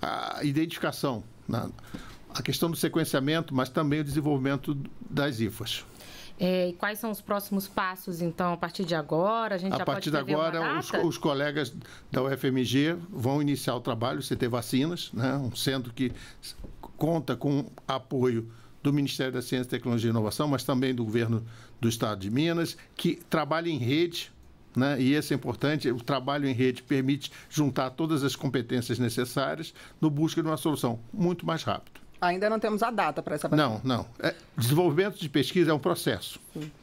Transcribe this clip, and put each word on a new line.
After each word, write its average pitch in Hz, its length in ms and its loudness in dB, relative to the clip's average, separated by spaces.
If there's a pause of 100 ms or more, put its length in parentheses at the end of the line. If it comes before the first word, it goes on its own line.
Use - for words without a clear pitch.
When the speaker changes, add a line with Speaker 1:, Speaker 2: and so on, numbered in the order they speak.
Speaker 1:
a - 400 -4
identificação, 147 800 -2 (240)
na, - 240 -2 (600)
a - 120 -6
questão - 260 0
do 160 80 -2
sequenciamento, 156 800 0
mas 127 140 2
também 151 320 2
o 151 40 0
desenvolvimento 143 720 0 (320)
das 143 300 0
ifas. - 460 -2 (520)
Speaker 2:
É, 180 340 2
e - 20 -6
quais 208 260 -4
são 226 140 -4
os 202 80 -8
próximos 202 480 -2
passos, 185 520 -4
então, 175 340 0
a - 20 -4
partir 175 280 -4
de 165 80 -2
agora? 196 600 0
A 185 40 -2
gente 190 160 -2
Speaker 1:
A - 40 0
Speaker 2:
já 185 60 0
Speaker 1:
partir 190 260 0
Speaker 2:
pode 143 140 2
Speaker 1:
de - 0 -
Speaker 2:
prever 147 120 0
uma 160 120 2
Speaker 1:
agora, 170 320 0
os, - 100 -6
Speaker 2:
data? 175 160 2
Speaker 1:
os 160 100 0
colegas 147 560 0 (380)
da 127 120 2
U 135 60 2
F 135 200 0
M 131 160 4
G 143 320 2 (120)
vão 139 320 0
iniciar 139 360 0
o 123 40 -2
trabalho, 127 380 -2
o 135 40 -6
C 135 120 -2
T 120 140 0
Vacinas, 131 640 0
né, 131 240 0
um 131 180 -2
centro 127 380 -2
que 127 180 0 (840)
conta 156 400 0
com 139 300 0 (200)
apoio 123 640 0 (320)
do 143 100 2
Ministério 139 400 0
da 127 80 -2
Ciência, 127 300 -2
Tecnologia 117 380 2
e - 20 4
Inovação, 113 380 2
mas 135 160 0
também 131 280 2
do 120 120 0
governo 113 420 0 (340)
do 117 80 4
Estado 113 300 0
de 98 140 -4
Minas, 165 440 0 (200)
que - 180 2 (160)
trabalha 160 380 0
em 156 100 0
rede, 151 540 0 (420)
né, 131 260 2
e 131 140 6
esse 151 180 0
é 143 40 2
importante, 139 520 0
o 117 140 0
trabalho 139 460 0
em 135 40 2
rede 127 300 2
permite 135 480 0 (180)
juntar 139 420 2
todas 156 340 0
as 135 100 2
competências 120 640 0
necessárias 135 720 -2 (280)
no 156 100 4
busca 151 320 2
de 165 60 0
uma 156 80 0
solução 131 420 0 (140)
muito 175 340 0
mais 160 160 0
rápido. - 400 -4 (180)
Speaker 3:
Ainda 185 280 2
não 220 100 2
temos 214 240 0
a 233 80 2
data 170 320 0
pra - 120 -2
essa 151 140 -2
vacina? 151 200 6
Speaker 1:
Não, 110 160 -2
não. 117 220 0 (120)
É, - 160 0 (220)
desenvolvimento 160 600 4
de 165 100 -4
pesquisa 160 440 4
é - 20 6
um 147 40 2
processo. - 640 0 (140)
Speaker 3:
Sim. 156 180 -8 (100)